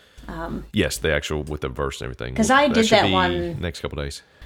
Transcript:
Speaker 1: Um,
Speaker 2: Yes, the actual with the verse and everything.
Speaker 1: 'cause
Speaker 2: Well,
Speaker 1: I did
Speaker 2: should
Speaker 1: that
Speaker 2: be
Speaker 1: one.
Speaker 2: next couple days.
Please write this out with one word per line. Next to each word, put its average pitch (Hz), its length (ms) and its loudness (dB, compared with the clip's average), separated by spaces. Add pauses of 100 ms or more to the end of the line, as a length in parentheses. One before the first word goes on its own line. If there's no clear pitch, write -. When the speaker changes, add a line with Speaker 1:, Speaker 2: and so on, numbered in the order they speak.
(280)
Speaker 1:
Um, 165 440 -8
Speaker 2:
Yes, 85 260 0
the 80 140 0
actual 76 300 -2
with 73 200 -6
the 71 60 -2
verse 67 320 -4
and 53 60 -8
everything. 60 280 -8
Speaker 1:
'cause 214 160 2
Speaker 2:
Well, 262 80 6
Speaker 1:
I 294 100 4
did 226 180 4
Speaker 2:
should 220 120 6
Speaker 1:
that 196 80 4
Speaker 2:
be 196 60 4
Speaker 1:
one. 175 480 0
Speaker 2:
next 87 200 -4
couple - 220 -6
days. 71 200 -8 (240)